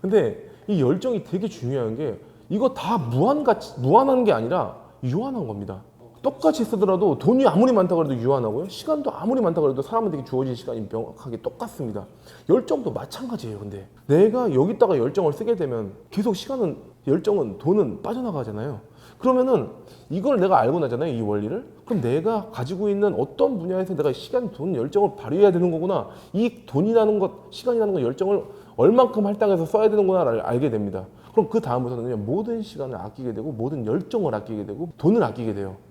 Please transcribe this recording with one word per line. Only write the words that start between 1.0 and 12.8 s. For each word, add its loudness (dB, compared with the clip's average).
되게 -4
중요한 -4
게 -6
이거 0
다 -2
무한가치, 0
무한한 4
게 4
아니라 -2
유한한 -4
겁니다. -10
똑같이 0
쓰더라도 2
돈이 4
아무리 6
많다 4
그래도 0
유한하고요. 0
시간도 -4
아무리 -2
많다 2
그래도 2
사람한테 -2
주어진 -2
시간이 -8
명확하게 -8
똑같습니다. -8
열정도 2